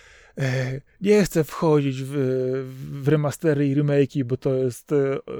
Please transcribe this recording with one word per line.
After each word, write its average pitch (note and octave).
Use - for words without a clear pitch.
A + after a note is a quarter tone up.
e, C3
nie G#3
chcę D#3
wchodzić C#3
w, C3
w C3+
remastery D3
i C3+
remake'i, C#3+
bo B2+
to C3+
jest, C3
e, C#3